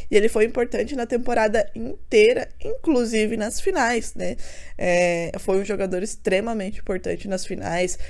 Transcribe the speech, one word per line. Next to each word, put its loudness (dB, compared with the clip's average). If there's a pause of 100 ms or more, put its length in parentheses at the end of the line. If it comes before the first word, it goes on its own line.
E 2
ele 8
foi 4
importante -2
na -2
temporada 2
inteira, 4 (160)
inclusive 0
nas -2
finais, 0
né? -2 (400)
É, 0
foi 0
um -2
jogador -2
extremamente -2
importante -6
nas -4
finais. -4 (100)